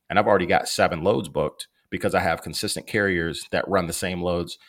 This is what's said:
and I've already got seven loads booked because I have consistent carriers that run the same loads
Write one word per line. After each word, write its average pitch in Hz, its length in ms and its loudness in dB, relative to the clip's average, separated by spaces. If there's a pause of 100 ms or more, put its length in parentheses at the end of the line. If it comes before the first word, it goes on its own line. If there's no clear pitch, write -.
(100)
and 98 80 2
I've 104 80 4
already 95 180 4
got 92 240 2
seven 87 340 0
loads 95 280 0
booked - 380 -4 (200)
because 95 260 -2
I 92 60 4
have 85 220 0
consistent - 440 -6
carriers 90 640 0
that 92 160 -2
run 92 200 2
the 82 80 -6
same 90 260 -4
loads 87 380 -2 (100)